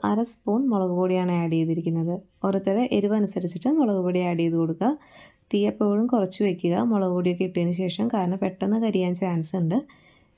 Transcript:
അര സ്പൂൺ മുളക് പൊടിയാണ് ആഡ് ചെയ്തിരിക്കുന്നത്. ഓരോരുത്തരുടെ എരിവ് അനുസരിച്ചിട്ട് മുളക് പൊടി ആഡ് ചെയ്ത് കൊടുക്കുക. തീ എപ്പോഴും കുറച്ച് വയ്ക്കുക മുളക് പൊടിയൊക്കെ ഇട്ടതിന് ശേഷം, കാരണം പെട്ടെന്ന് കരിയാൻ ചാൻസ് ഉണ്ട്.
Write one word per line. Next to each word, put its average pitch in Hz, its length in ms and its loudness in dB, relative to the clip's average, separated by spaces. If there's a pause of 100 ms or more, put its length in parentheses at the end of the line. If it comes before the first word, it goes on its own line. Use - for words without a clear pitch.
അര 208 200 0
സ്പൂൺ 233 460 -2
മുളക് 190 220 2
പൊടിയാണ് 185 400 2
ആഡ് 170 200 0
ചെയ്തിരിക്കുന്നത്. 165 680 0 (220)
ഓരോരുത്തരുടെ 196 480 0
എരിവ് 202 240 2
അനുസരിച്ചിട്ട് 190 540 -2
മുളക് 233 320 2
പൊടി 180 180 0
ആഡ് 175 200 0
ചെയ്ത് 170 160 0
കൊടുക്കുക. 165 420 0 (560)
തീ 202 140 2
എപ്പോഴും 214 400 0
കുറച്ച് 208 360 0
വയ്ക്കുക 180 360 0
മുളക് 208 320 2
പൊടിയൊക്കെ 180 320 0
ഇട്ടതിന് 175 280 -2
ശേഷം, 185 360 -2
കാരണം 190 300 0
പെട്ടെന്ന് 190 400 -2
കരിയാൻ 185 380 0
ചാൻസ് 175 400 -2
ഉണ്ട്. 180 280 0 (540)